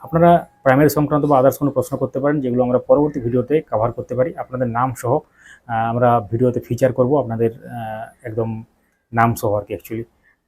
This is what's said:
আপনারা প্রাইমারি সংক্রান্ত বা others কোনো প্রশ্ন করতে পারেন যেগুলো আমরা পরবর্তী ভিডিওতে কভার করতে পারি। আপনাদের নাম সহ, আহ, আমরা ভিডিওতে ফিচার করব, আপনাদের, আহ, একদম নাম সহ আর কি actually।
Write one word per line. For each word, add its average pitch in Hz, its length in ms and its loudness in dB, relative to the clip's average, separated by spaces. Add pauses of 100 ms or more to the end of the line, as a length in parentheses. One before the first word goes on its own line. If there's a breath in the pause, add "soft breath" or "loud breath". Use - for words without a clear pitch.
আপনারা 170 440 4 (160)
প্রাইমারি 139 260 6
সংক্রান্ত 147 380 0
বা 143 140 4
others 131 180 4
কোনো 143 120 0
প্রশ্ন 131 260 -4
করতে 131 240 -4
পারেন 147 200 0
যেগুলো 123 240 0
আমরা 123 140 2
পরবর্তী 143 420 2
ভিডিওতে 123 400 0
কভার 117 320 -2
করতে 123 220 -10
পারি। 127 220 -2
আপনাদের 127 320 -6
নাম 120 260 -2
সহ, 123 180 -4
আহ, 151 80 2 (720 soft breath)
আমরা 120 300 2 (100)
ভিডিওতে 120 300 0
ফিচার 123 320 -2
করব, 131 280 0
আপনাদের, 113 300 -2
আহ, 113 560 -12 (160)
একদম 113 420 -6 (480)
নাম 117 220 2
সহ 104 200 -2
আর 104 100 -2
কি 104 100 -10
actually। 113 300 -10 (440)